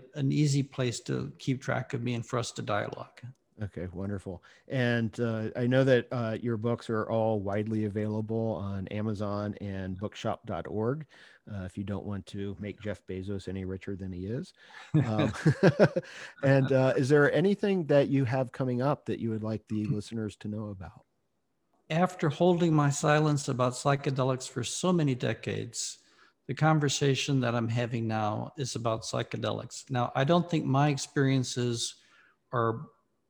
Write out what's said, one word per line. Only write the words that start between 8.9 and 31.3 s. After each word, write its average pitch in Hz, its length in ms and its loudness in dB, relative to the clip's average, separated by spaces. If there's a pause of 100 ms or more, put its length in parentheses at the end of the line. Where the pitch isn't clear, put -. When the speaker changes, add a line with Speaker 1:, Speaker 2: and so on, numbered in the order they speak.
Speaker 2:
and 95 380 -6
bookshop 107 480 -6
dot 85 200 -6
org, 120 380 -2 (480)
uh, 101 100 -8
if 90 140 -10
you 104 60 -6
don't 98 220 -6
want 98 220 -8
to 98 320 -8
make 101 220 -10
Jeff 101 240 -8
Bezos 95 420 -8
any 95 180 -6
richer 95 300 -8
than 92 160 -10
he 90 140 -8
is. 123 280 -8 (520)
Um, 110 260 0 (560)
<laughs> - 560 -6
and, 135 280 4
uh, 131 260 4
is 135 100 2
there 143 240 6
anything 190 540 2
that 143 220 6
you 135 180 2
have 131 260 -2
coming 127 300 -2
up 139 240 0
that 107 140 -4
you 113 100 -2
would 110 140 -4
like 110 240 -6
the 107 160 -2
Speaker 1:
Mm-hmm. 104 100 0
Speaker 2:
listeners 104 440 -6
to - 100 -10
know 107 220 -8
about? 95 360 -14 (840)
Speaker 1:
After 175 380 2
holding 170 440 4
my 147 160 6
silence 147 580 4
about 123 260 2
psychedelics 135 760 0
for 120 140 -4
so - 280 0
many 156 220 4
decades, 113 880 -4 (480)
the 123 80 -4
conversation 143 840 2
that 120 120 0
I'm 117 160 0
having 117 380 -2
now 110 500 -2
is 131 180 -6
about 117 280 -2
psychedelics. 113 880 -6
Now, 123 240 0
I 135 80 2
don't 170 260 4
think 156 160 0
my 135 240 4
experiences 131 1080 0 (560)